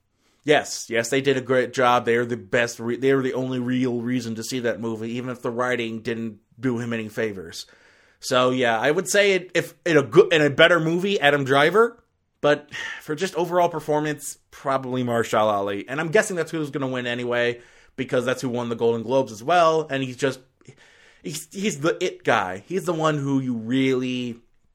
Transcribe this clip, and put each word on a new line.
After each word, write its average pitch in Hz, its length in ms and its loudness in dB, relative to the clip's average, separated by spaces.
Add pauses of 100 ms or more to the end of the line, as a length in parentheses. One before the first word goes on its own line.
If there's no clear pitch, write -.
(440)
Yes, - 460 0
yes, 113 200 0
they 135 120 2
did 131 160 2
a 127 40 -2
great 120 320 0
job. 123 320 4
They 117 100 2
are 120 100 0
the 123 120 -4
best. 117 420 -2
Re-, 117 160 -4
they 131 160 2
are 139 100 2
the 127 120 -2
only 127 260 -4
real 123 420 -2
reason 117 340 -4
to 113 80 -8
see 127 180 -6
that 110 180 -2
movie, 113 320 -6
even 127 180 -6
if 120 120 -10
the 127 100 -4
writing 117 500 -4
didn't 113 380 -6 (200)
do 120 200 -2
him 120 140 -6
any 110 160 -6
favors. 98 560 -8 (560)
So 127 280 0
yeah, 120 300 2
I 123 100 2
would 185 180 -2
say 202 260 4
it, 180 200 -4
if 165 220 -2 (100)
in 165 120 4
a 135 60 6
good, 131 300 6
in 156 80 6
a 147 80 4
better 165 300 6
movie, 175 400 0
Adam 143 240 4
Driver. 170 600 2 (360)
But 147 300 0 (320)
for 156 140 -8
just 180 200 -4
overall 175 320 2
performance, 151 720 -4 (140)
probably 131 520 -4
Mahershala 113 500 2
Ali, 101 360 -4
and 135 100 -6
I'm 165 100 -4
guessing 202 260 2
that's 160 160 -4
who's 156 180 -4
gonna 135 180 -4
win 127 200 -4
anyway, 120 520 -2 (360)
because 127 300 -2
that's 123 160 -2
who 135 60 -4
won 120 220 -4
the 117 60 -4
Golden 117 280 0
Globes 123 280 0
as 107 120 -14
well. 160 460 4
And 135 140 -4
he's 127 140 -8
just, 131 220 -2 (840)
he's, 156 280 -10
he's 190 300 -4
the 170 200 0
it 180 220 -4
guy. 98 440 0
He's 175 180 -6
the 175 80 -2
one 156 240 0
who 139 220 0
you 127 160 -2
really, 127 840 -2 (360)